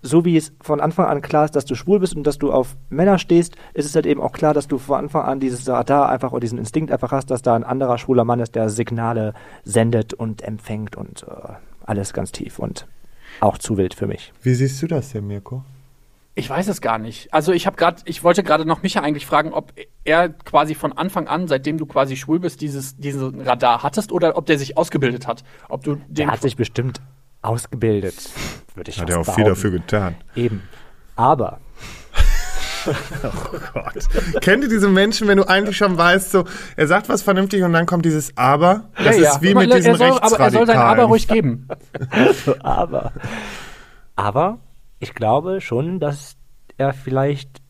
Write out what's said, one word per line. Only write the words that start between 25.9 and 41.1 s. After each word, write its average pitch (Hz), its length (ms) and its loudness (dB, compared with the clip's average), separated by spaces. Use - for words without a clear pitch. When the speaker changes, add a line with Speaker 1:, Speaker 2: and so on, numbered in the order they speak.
Speaker 3:
den 147 140 -16
Speaker 1:
Der 151 180 -2
hat - 140 -2
sich 127 140 -2
bestimmt 120 460 -4
ausgebildet, 110 880 -4
würde - 160 -14
ich - 80 -10
Speaker 2:
Hat 85 100 -4
Speaker 1:
fast 87 60 0
Speaker 2:
er 85 60 0
auch 92 140 -4
viel 110 100 2
Speaker 1:
behaupten. 107 100 6
Speaker 2:
dafür 104 160 -2
getan. 90 440 -4
Speaker 1:
Eben. 110 260 -4
Aber 123 440 0
Speaker 2:
<laughs> - 20 -2
Oh 117 340 -8
Gott. - 340 -4
Kennt 285 220 4
ihr 262 60 -2
diese 208 180 2
Menschen, 202 400 4
wenn 202 100 6
du 196 120 4
eigentlich 202 280 2
schon 190 200 2
weißt, 175 340 4
so, 180 140 4
er 151 100 2
sagt 185 220 2
was 202 120 0
vernünftig 196 420 2
und 170 100 2
dann 170 120 4
kommt 170 200 0
dieses 156 320 0
Aber? 156 580 4
Das 202 100 -2
Speaker 3:
Ja, - 60 8
Speaker 2:
ist 220 80 6
Speaker 3:
ja. 139 60 -2
Speaker 2:
wie 185 100 4
Speaker 3:
Aber 196 100 6
Speaker 2:
mit 190 100 6
Speaker 3:
er 254 60 8
Speaker 2:
diesen 170 180 6
Speaker 3:
soll, 254 160 6
aber 254 100 4
er 220 300 4
soll 233 160 6
sein 226 100 6
Speaker 2:
Rechtsradikalen. 117 220 6
Speaker 3:
Aber 123 40 8
ruhig 226 240 4